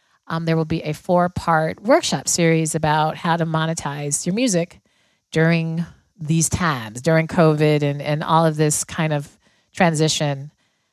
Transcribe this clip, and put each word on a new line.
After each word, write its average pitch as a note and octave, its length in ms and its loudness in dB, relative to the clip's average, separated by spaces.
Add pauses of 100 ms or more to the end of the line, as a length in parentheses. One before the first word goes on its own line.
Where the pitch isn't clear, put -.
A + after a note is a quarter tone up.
(260)
um, E3 180 -6
there E3 120 2
will D#3+ 80 0
be D#3+ 180 -4
a D#3 100 -4
four-part F3 880 0
workshop A3 460 0
series E3 480 2
about D#3 420 0
how E3 200 0
to E3 100 -2
monetize D#3 800 -4
your F3+ 80 -2
music G3 460 -2 (500)
during E3 560 0 (320)
these D#3+ 300 0
times, B2 540 -4
during D#3+ 260 2
covid D3+ 540 4
and, C#3+ 200 -2
and D3 220 -4
all D#3+ 220 4
of D#3 100 0
this D3+ 260 0
kind D#3 300 -4
of D3 260 -6 (340)
transition D3+ 800 0 (420)